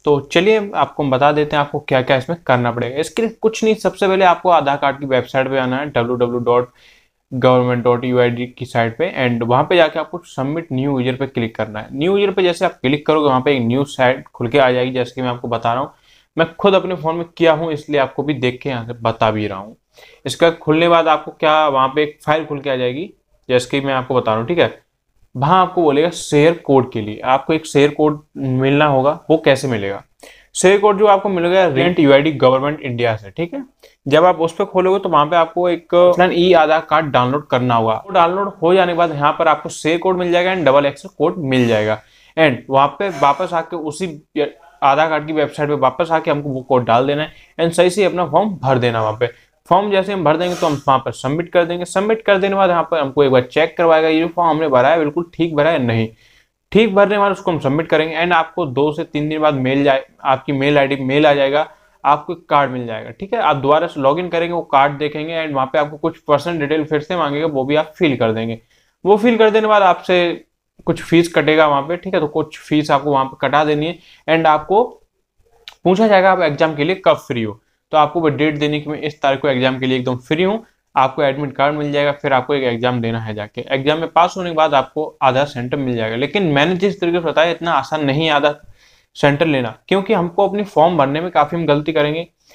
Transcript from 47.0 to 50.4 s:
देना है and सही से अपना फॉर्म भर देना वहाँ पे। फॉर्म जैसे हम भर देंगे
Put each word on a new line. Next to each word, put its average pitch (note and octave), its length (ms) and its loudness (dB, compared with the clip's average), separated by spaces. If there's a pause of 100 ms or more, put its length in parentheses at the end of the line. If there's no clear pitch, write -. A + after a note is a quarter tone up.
देना C#3+ 160 -2
है D#3 100 -10 (260)
and E3 140 0
सही F3+ 180 2
से G3 140 0
अपना F3 220 -2
फॉर्म F#3 320 0
भर C3 200 0
देना A#2 240 0
वहाँ A2 180 -2
पे। A#2 100 -2 (380)
फॉर्म G3 220 2
जैसे F#3+ 220 -2
हम F#3 120 -2
भर D3+ 120 4
देंगे F3+ 180 -2